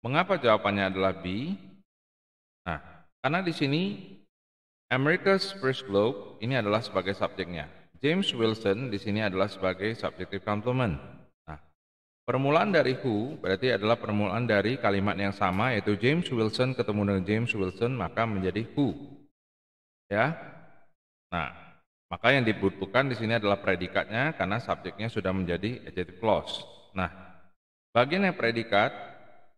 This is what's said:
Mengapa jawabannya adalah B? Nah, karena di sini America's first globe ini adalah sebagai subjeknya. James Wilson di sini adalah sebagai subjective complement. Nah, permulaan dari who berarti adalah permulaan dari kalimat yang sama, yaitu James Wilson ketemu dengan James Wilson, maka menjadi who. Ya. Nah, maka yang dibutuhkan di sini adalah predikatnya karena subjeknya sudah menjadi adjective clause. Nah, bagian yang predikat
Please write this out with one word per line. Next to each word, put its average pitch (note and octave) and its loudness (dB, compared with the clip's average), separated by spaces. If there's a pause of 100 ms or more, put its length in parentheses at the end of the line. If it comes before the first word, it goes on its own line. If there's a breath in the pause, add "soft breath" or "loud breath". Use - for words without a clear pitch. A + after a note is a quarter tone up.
Mengapa E3 0
jawabannya G#2 4
adalah F#2+ 2
B? G2 -6 (1120)
Nah, - -10 (160)
karena D3 0
di F3 -2
sini D3 0 (1080)
America's F3+ 2
first C3 0
globe G2+ 0
ini B2+ 0
adalah G#2+ 2
sebagai F#2+ -2
subjeknya. F2 -4 (320)
James F3 2
Wilson A2 0
di G2+ -4
sini G#2 -2
adalah F#2+ 0
sebagai F#2 -2
subjective F#2+ -8
complement. G#2+ 0 (480)
Nah, D#2 -14 (720)
permulaan D3 2
dari C3 4
who B2 -2
berarti G2+ 2
adalah G#2+ 4
permulaan G#2 0
dari A2 4
kalimat G2+ 2
yang G2 0
sama, G2 0
yaitu G#2 2
James C#3+ 2
Wilson A#2+ 0
ketemu G#2 0
dengan G2 2
James G#2+ 0
Wilson, A2 -2
maka A2+ -2
menjadi G2+ -2
who. C3 2 (1120)
Ya. A#2 0 (960)
Nah, - -6 (320)
maka A#2 2
yang C3+ 4
dibutuhkan G2+ 0
di C3 -2
sini A2+ 0
adalah G2+ 2
predikatnya G2 -2
karena F#2+ -2
subjeknya G2+ -6
sudah G2 -2
menjadi F#2+ -2
adjective - -8
clause. - 0 (240)
Nah, - -6 (560)
bagian D3 2
yang F3+ 0
predikat A2+ 0 (440)